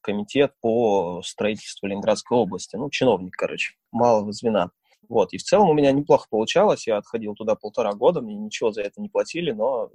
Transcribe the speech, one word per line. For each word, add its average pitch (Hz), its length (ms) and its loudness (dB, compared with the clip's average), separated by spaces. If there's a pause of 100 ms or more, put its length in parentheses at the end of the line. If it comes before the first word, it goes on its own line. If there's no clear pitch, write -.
комитет 104 600 0
по 101 640 2
строительству - 640 -6
Ленинградской 101 500 0
области. 95 400 -2
Ну, 143 120 -6
чиновник, 95 460 0
короче, 85 400 -6 (160)
малого 110 400 2
звена. 104 400 0 (380)
Вот. 113 240 2
И - 40 -10
в - 60 -10
целом 196 260 4
у 156 40 4
меня 143 180 4
неплохо 143 380 2
получалось. 143 580 2
Я 107 100 0
отходил 104 380 -6
туда 107 200 -2
полтора 107 380 -4
года, 139 280 2
мне 107 140 -10
ничего 107 360 -4
за 107 120 -6
это 104 180 -10
не 104 80 -8
платили, 151 420 -2
но 113 420 -4